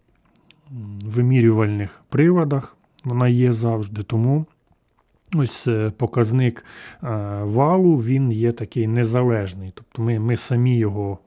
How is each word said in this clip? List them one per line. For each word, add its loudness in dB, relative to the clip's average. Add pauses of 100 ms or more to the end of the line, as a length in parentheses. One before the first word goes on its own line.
(1040)
вимірювальних 2
приладах, 2 (280)
вона 2
є 4
завжди, -4
тому... 0 (880)
Ось, -2
е, 0
показник, 0 (380)
е, -10 (360)
валу, 2
він 0
є 0
такий -6
незалежний, -2
тобто -12
ми, -2
ми 0
самі 0
його -4